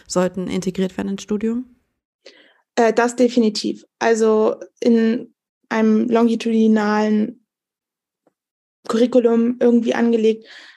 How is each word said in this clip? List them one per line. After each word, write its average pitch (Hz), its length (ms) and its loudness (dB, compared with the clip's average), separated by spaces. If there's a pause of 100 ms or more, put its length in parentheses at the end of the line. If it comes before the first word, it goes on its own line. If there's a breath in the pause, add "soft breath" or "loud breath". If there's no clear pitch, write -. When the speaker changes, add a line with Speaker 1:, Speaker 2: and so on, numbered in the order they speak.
Speaker 1:
sollten 180 400 -4
integriert 185 500 -6
werden 196 120 -8
ins 196 140 -8
Studium? 226 440 -6 (1120 soft breath)
Speaker 2:
Äh, 226 180 2
das 240 220 0
definitiv. 220 680 -2 (140)
Also 220 560 0 (260)
in 233 540 0 (340)
einem 220 400 0
longitudinalen 220 1300 0 (1500)
Curriculum 233 720 2
irgendwie 240 340 2
angelegt, 220 520 0 (300 loud breath)